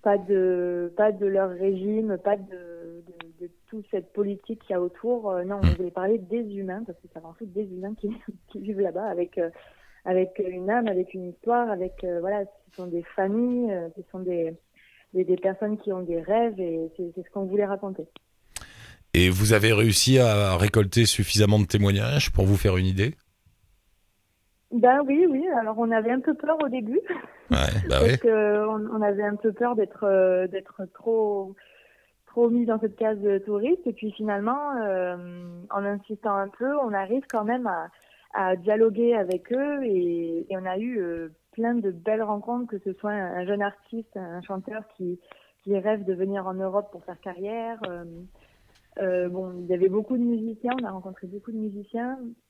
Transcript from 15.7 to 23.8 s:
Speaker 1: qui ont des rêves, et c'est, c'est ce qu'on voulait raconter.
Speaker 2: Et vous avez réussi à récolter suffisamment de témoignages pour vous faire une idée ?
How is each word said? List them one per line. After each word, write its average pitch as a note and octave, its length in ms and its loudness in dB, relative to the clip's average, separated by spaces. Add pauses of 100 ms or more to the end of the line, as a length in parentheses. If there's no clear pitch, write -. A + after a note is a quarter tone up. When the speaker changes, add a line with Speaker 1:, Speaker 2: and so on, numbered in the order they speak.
Speaker 1:
qui G#3 120 -4
ont F#3 120 -4
des E3+ 180 -2
rêves, G#3 380 0
et E3 360 -4
c'est, F3 200 -8
c'est F3+ 100 -10
ce - 60 -20
qu'on G3 140 -6
voulait G3+ 200 0
raconter. G3 400 -8 (1080)
Speaker 2:
Et F#2 140 8
vous G#2 240 4
avez A2 200 6
réussi A2+ 460 6
à G#2 380 6
récolter G#2 480 6
suffisamment G#2 520 4
de G#2 80 6
témoignages G#2 680 2
pour G2 140 4
vous G2 120 6
faire F#2 200 4
une F#2 80 4
idée ? F#2+ 300 0 (1600)